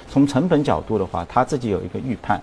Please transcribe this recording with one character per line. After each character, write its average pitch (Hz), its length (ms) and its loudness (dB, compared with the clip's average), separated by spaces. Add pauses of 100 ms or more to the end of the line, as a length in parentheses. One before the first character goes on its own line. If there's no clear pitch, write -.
从 143 180 4
成 156 220 0
本 151 120 4
角 98 200 0
度 110 180 -2
的 95 60 0
话， 87 240 -6
他 127 160 2
自 147 120 -4
己 123 120 -4
有 92 120 0
一 92 60 -8
个 104 120 -8
预 127 220 -4
判， 104 220 -2